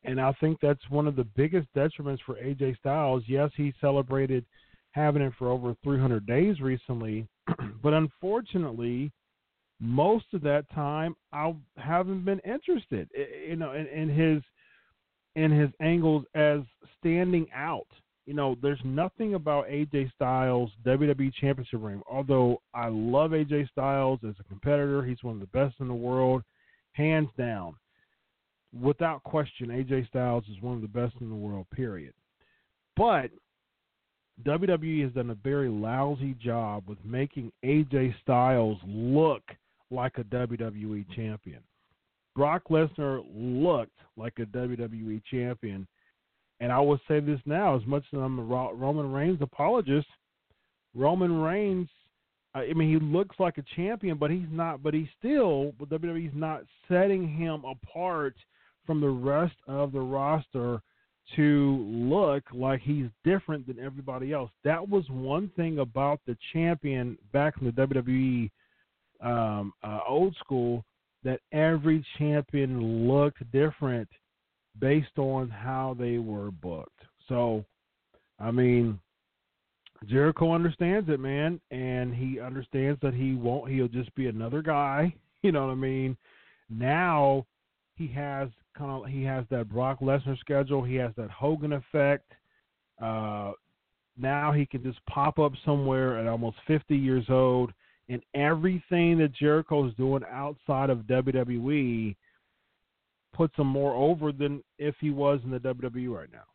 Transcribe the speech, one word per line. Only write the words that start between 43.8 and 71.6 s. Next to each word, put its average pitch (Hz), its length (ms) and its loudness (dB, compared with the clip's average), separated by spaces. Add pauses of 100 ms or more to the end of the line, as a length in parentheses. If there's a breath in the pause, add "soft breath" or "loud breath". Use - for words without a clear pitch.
like 113 200 -10
a 117 80 -4
W 123 300 -6
W 110 340 -8
E 107 120 -6 (100)
champion. 117 560 -6 (720)
And 151 120 -2
I 143 80 2
will 143 280 4
say 151 140 2
this 147 260 -2
now, 160 280 2
as 113 120 0
much 139 160 0 (100)
as 139 60 -4
I'm 131 180 -2
a 120 60 -6
Ro-, 123 300 -4
Roman 139 380 -2
Reigns 147 300 0
apologist, 147 640 0 (840)
Roman 165 480 2
Reigns, 185 460 0 (640)
uh, 131 60 -6
I 131 140 -4
mean, 160 160 4
he 156 140 4
looks 175 360 0
like 175 180 0
a 143 60 -10 (120)
champion, 185 420 -4
but 147 120 0
he's 180 220 -2
not, 160 320 -4
but 151 100 -2
he's 156 140 -2 (100)
still, 185 600 2
but 143 100 -12
W 160 220 -4
W 165 160 -4
E's 139 80 -8
not 151 260 -4 (260)
setting 185 400 4
him 156 380 -4
apart 156 680 -4 (500 soft breath)
from 156 140 0
the 143 80 2
rest 139 480 0 (120)
of 139 240 -2
the 135 80 -4
roster 131 840 -2 (540)
to 143 420 4 (100)
look 139 640 2
like 127 300 -2
he's 143 240 -2 (180)
different 160 440 0
than 127 120 -10
everybody 135 540 -8
else. 127 160 -4 (140)
That 170 260 0
was 196 200 4
one 135 460 -2
thing 165 220 -2
about 139 480 0
the 120 100 -4 (160)
champion 143 640 0 (160)
back 143 280 2
in 131 80 -2
the 120 40 0
W 135 300 0
W 127 160 0
E, 123 340 0 (720)
um, 110 500 -2 (120)
uh, 107 240 -8
old 160 300 2
school, 120 460 -2 (400)
that 127 160 -2 (120)
every 156 520 4 (140)